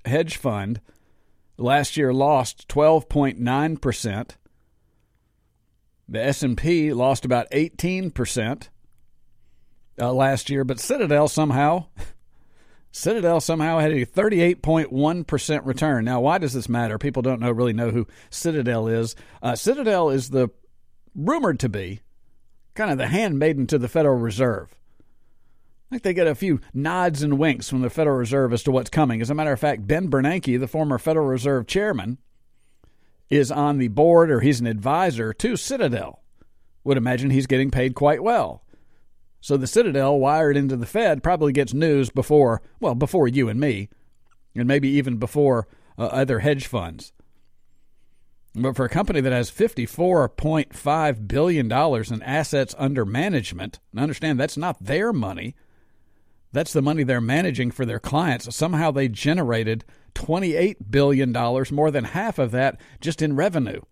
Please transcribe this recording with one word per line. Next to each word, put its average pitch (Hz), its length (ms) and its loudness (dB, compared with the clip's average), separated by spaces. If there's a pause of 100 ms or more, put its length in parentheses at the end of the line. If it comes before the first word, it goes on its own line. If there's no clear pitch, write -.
hedge 160 320 -2
fund 107 440 -4 (760)
last 135 400 0
year 135 160 2
lost 135 560 0
twelve 151 400 4
point 135 300 0
nine 139 380 0
percent. 117 600 -6 (1700)
The 110 160 -4
S 139 180 0
and 123 140 0
P 151 360 0
lost 127 320 0
about 123 280 0
eighteen 170 580 -2
percent, 120 580 -4 (1300)
uh, 123 120 -2
last 135 380 0
year, 139 140 0
but 127 160 -4
Citadel 151 480 2
somehow, 151 580 2 (500)
<laughs> - 540 -20
Citadel 175 500 2
somehow 160 380 0
had 156 140 2
a 131 120 0
thirty-eight 180 560 2
point 160 300 2
one 156 320 0
percent 151 420 -2
return. 131 400 0
Now, 123 160 0
why 156 180 2
does 143 160 -2
this 120 140 -6
matter? 117 300 -2
People 135 240 -2
don't 127 180 -2
know, 120 120 0
really 117 200 0
know 117 180 -2
who 113 180 -2 (200)
Citadel 123 600 -2
is. 113 260 -2 (260)
Uh, 120 140 -4
Citadel 208 560 0
is 135 200 -2
the, 127 180 0 (640)
rumored 185 460 -2
to 127 80 -2
be, 98 320 -8 (760)
kind 214 160 -2
of 135 80 -2
the 123 80 -4
handmaiden 151 640 0
to 151 100 2
the 120 100 -2
Federal 143 300 2
Reserve. 113 560 -2 (1120)
I 254 80 -8
think - 80 -8
they 185 100 0
get 170 140 2
a - 80 0
few 180 240 0 (120)
nods 165 480 -2
and 147 160 2
winks 139 320 0
from 131 120 -2
the 123 100 0
Federal 151 260 2
Reserve 123 360 0
as 117 100 0
to 143 80 0
what's 127 200 0
coming. 123 300 2
As 117 80 -2
a 147 60 -2
matter 156 180 -2
of 120 60 -2
fact, 110 300 -2
Ben 165 200 0
Bernanke, 135 520 0
the 135 80 -4
former 151 300 -2
Federal 160 280 0
Reserve 131 400 0
chairman, 135 520 -2 (1080)
is 139 220 4
on 147 280 0
the 123 100 0
board, 165 420 6
or 123 80 2
he's 127 220 2
an 120 80 -2
advisor 117 640 -2
to 226 240 -2
Citadel. 139 640 -4 (640)
Would 139 120 2
imagine 127 340 0
he's 131 180 2
getting 135 240 2
paid 127 240 0
quite 147 260 2
well. 180 400 0 (800)
So 143 160 0
the 131 100 -2
Citadel 143 500 2
wired 143 400 4
into 135 200 0
the 117 100 -4
Fed 185 380 0
probably 156 280 2
gets 131 220 0
news 143 340 2
before, 135 540 2 (160)
well, 151 160 0
before 139 320 2
you 123 220 0
and 110 100 -4
me, 113 300 -2 (680)
and 120 140 0
maybe 139 220 2
even 135 260 0
before, 123 500 2 (320)
uh, 113 60 -4
other 127 340 0
hedge 135 300 0
funds. 85 440 -8 (1400)
But 120 220 -2
for 131 80 0
a 120 60 -2
company 175 300 0
that 131 120 0
has 120 180 0
fifty-four 180 800 0
point 156 480 -2
five 147 500 0
billion 143 400 2
dollars 120 460 0
in 110 100 -6
assets 139 560 -2
under 135 260 -2
management, 110 760 -4 (100)
and 104 100 -8
understand 147 380 -2
that's 147 180 -2
not 160 280 -6
their 185 280 -2
money, 101 440 -6 (960)
that's 143 200 -2
the 147 100 2
money 147 220 0
they're 123 160 0
managing 131 500 0
for 127 160 -4
their 107 140 -6
clients. 139 540 -2
Somehow 160 360 0
they 139 180 0
generated 113 760 0 (300)
twenty-eight 170 760 -2
billion 135 420 4
dollars, 123 380 -2
more 147 220 2
than 131 120 -2
half 190 360 -4
of 120 100 0
that 127 300 0 (200)
just 165 220 -4
in 147 140 0
revenue. 160 440 0 (120)